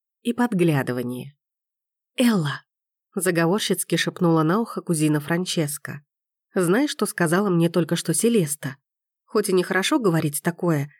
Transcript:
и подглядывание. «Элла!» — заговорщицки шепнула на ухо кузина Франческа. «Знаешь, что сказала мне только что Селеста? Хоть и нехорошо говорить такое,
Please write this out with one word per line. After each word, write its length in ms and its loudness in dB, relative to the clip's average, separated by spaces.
и 140 -2
подглядывание. 1040 -2
«Элла!» — 480 2
заговорщицки 840 0
шепнула 460 2
на 180 2
ухо 220 -6
кузина 380 0
Франческа. 840 -4
«Знаешь, 360 2
что 160 -4
сказала 420 0
мне 220 2
только 260 0
что 160 -4
Селеста? 640 0
Хоть 240 -2
и 60 0
нехорошо 440 0
говорить 440 0
такое, 580 -2